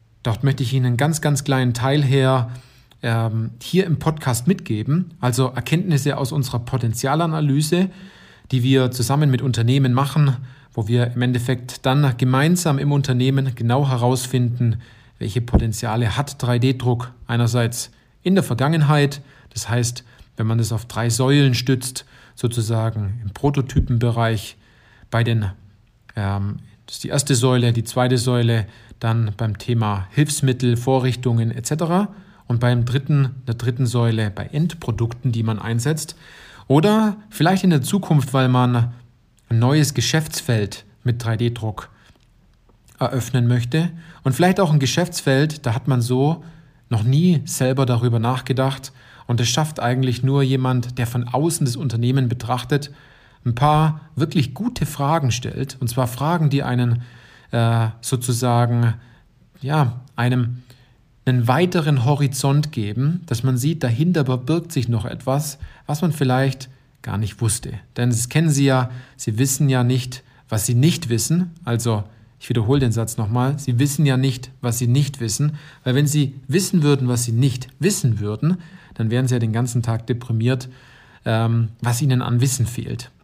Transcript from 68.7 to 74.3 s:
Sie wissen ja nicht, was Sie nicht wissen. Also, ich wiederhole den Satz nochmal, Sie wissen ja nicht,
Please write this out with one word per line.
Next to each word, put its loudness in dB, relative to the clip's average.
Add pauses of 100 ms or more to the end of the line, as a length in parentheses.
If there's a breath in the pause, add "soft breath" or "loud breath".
Sie -4
wissen 2
ja 2
nicht, -2 (280 soft breath)
was -2
Sie 0
nicht 2
wissen. 0 (120)
Also, -2 (380 loud breath)
ich -8
wiederhole 2
den 2
Satz -4
nochmal, -2
Sie -2
wissen 2
ja 2
nicht, -2